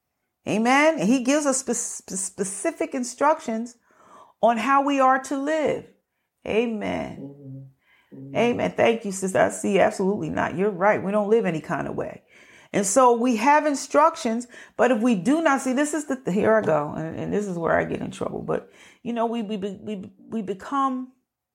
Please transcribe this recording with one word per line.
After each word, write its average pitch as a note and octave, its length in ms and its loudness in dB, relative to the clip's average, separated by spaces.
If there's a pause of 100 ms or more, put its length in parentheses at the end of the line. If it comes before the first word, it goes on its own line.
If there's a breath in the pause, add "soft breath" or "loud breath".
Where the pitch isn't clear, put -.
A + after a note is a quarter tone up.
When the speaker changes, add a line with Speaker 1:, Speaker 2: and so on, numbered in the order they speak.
(480)
Speaker 1:
Amen. C4+ 520 4
And F3 100 2
he C4 140 2
gives C#4+ 240 2
us C4 120 2
spe-, - 120 -4
spe-, - 400 -8
specific B3+ 800 -6
instructions B3 840 -2 (680 soft breath)
on A#3 160 4
how C#4 260 2
we C#4 160 2
are C4 240 6
to C#4+ 140 -6
live. D4 480 -2 (640)
Amen. G#3 720 -2
Speaker 2:
Mm-hmm. - 960 -18
Mm-hmm. C3+ 180 -12
Speaker 1:
Amen. A3 420 0
Thank A#3 260 2
you, G3+ 80 -6
sister. F#3+ 280 -2
I F#3+ 100 4
see. G3 300 0
Absolutely G3 500 0
not. - 260 -4
You're G3 140 0
right. F#3 340 0
We F#3 80 -4
don't G#3 180 0
live A3 160 4
any E3 140 -2
kind C#3+ 280 -6
of - 80 -8
way. - 260 -8 (500 soft breath)
And G3 140 0
so B3 320 6
we A#3+ 200 2
have C#4+ 280 4
instructions, C#4+ 840 0 (300 loud breath)
but A#3+ 140 4
if A#3 100 2
we A#3+ 140 4
do B3 260 2
not C#4+ 200 2
see, B3+ 120 -2
this D4 220 0
is D4+ 100 -4
the, B3+ 260 -4
here G#3+ 240 4
I G#3+ 60 4
go. D3+ 320 0
And, D#3+ 260 -8
and D#3+ 140 -6
this G#3 140 -2
is F3+ 100 -6
where E3 180 0
I E3+ 80 4
get E3 160 -6
in - 120 -8
trouble. - 320 -8
But, - 280 -6 (300 loud breath)
you A3+ 100 -8
know, A#3 140 -2
we, A#3 160 -4
we, G#3+ 160 -6
we, G3 540 -10 (180)
we A3+ 140 -6
become B3+ 680 -4 (420)